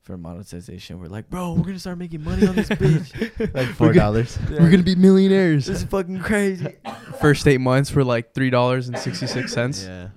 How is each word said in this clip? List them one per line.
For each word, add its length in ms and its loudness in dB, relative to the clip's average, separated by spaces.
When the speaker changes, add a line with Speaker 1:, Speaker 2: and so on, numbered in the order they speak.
Speaker 1:
for 160 -16
monetization." 800 -16
We're 80 -16
like, 220 -14
"Bro, 240 -8
we're 100 0
gonna 160 -8
start 180 -12
making 280 -12
money 200 0
on 100 0
this 140 -2
Speaker 2:
<laughs> 120 -2
Speaker 1:
bitch." 320 2
Speaker 3:
Like 0 -
Speaker 2:
We're 80 -2
gonna 100 -4
Speaker 3:
four 200 4
dollars. 440 2
Speaker 1:
Yeah. 100 -6
Speaker 2:
We're 80 8
gonna 140 6
be 120 0
millionaires. 720 4
Speaker 1:
This 100 -6
is 80 -6
fucking 340 -6
crazy. 560 -2
Speaker 2:
<laughs> 260 -12
First 260 4
eight 140 4
months 340 0
were, 80 4
like, 300 -2
three 160 0
dollars 400 0
and 80 -8
sixty-six 560 -6
cents. 320 -4
Speaker 3:
Yeah. 320 -14